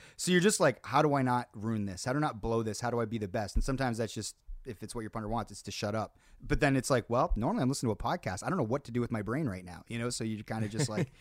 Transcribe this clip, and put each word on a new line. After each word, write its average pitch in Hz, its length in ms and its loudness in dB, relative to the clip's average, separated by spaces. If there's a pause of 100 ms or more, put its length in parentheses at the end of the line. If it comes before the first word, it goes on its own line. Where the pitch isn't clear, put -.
(180)
So - 160 -2
you're 180 80 8
just 214 180 6
like, 147 260 4
"How 131 160 4
do 147 120 4
I 139 80 4
not 123 320 2
ruin 107 320 -2
this? 95 180 -6
How 127 80 -2
do 139 60 0
I 151 40 0
not 120 200 -2
blow 113 220 0
this? 107 180 -4
How 120 100 -2
do 120 80 0
I 117 60 0
be 110 120 -2
the 104 120 -4
best?" 104 260 -4
And - 80 2
sometimes 127 360 0
that's 113 140 -2
just, - 220 -8 (300)
if 113 180 -12
it's 107 100 -10
what 120 80 -8
your 107 80 -8
partner 107 200 -6
wants, 110 240 -4
it's - 80 -14
to 101 100 -10
shut 104 240 -2
up. 107 220 -4 (280)
But 131 140 2
then 139 160 6
it's 127 140 0
like, 123 200 2
"Well, 131 280 2
normally 170 260 2
I'm 123 60 4
listening 135 180 0
to 107 60 2
a - 20 -2
podcast. 120 500 -4
I 123 40 -2
don't 190 80 0
know 131 80 2
what 131 200 0
to 117 60 -12
do 120 80 0
with 117 120 0
my 110 100 0
brain 123 260 -2
right 92 160 -4
now," 85 240 -14
you 117 120 -6
know? 120 100 -2
So 120 160 -4
you 107 180 -4
kinda 110 240 -4
just, 117 220 0
like, 110 320 -2